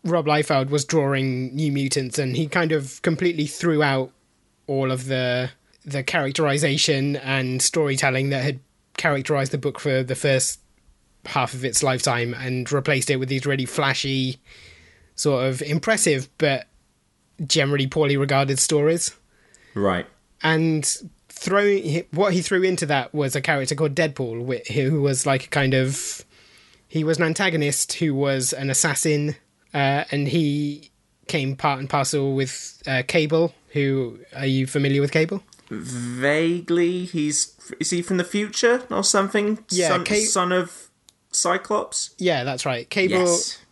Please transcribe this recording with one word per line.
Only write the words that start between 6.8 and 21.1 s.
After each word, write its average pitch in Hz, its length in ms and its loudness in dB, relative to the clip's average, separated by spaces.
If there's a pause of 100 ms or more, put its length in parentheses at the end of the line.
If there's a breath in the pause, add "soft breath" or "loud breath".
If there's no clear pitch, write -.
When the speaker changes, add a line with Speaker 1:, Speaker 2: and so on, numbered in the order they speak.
Speaker 1:
and 131 440 -2
storytelling 135 720 0
that 135 140 -2
had 135 160 -2 (360)
characterized 139 560 0
the 143 60 -4
book 131 200 -4
for 131 240 0
the 127 120 -4
first 131 460 0 (640)
half 131 300 -2
of 127 100 -8
its 120 200 0
lifetime 120 500 0
and 127 380 -6
replaced 135 360 0
it 139 80 2
with 127 120 -4
these 135 180 -2
really 135 180 0
flashy, 135 720 0 (760 loud breath)
sort 135 320 2
of 131 160 -2
impressive 151 680 0 (100)
but 139 280 2 (800)
generally 139 400 2
poorly 143 300 2
regarded 139 420 2
stories. 160 560 2 (600 soft breath)
Speaker 2:
Right. 95 320 0 (360)
Speaker 1:
And 160 420 2 (440)